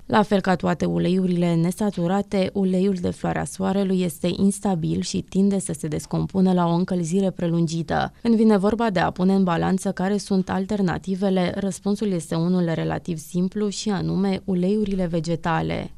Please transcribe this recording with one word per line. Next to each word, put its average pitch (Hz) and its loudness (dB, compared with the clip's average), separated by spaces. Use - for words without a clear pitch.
La 220 2
fel 196 2
ca 185 0
toate 180 0
uleiurile 175 2
nesaturate, 190 0
uleiul 190 2
de 185 0
floarea 165 -4
soarelui 190 0
este 175 -2
instabil 185 0
și 180 -4
tinde 196 2
să 175 -6
se 156 -8
descompună 165 0
la 175 2
o 170 2
încălzire 180 0
prelungită. 165 -2
Când 233 2
vine 214 6
vorba 214 2
de 175 0
a 160 2
pune 185 2
în 196 4
balanță 180 0
care 190 -2
sunt 190 -2
alternativele, 185 0
răspunsul 202 -2
este 165 -4
unul 170 2
relativ 160 -4
simplu 190 -2
și 196 -6
anume 185 0
uleiurile 196 0
vegetale. 165 -2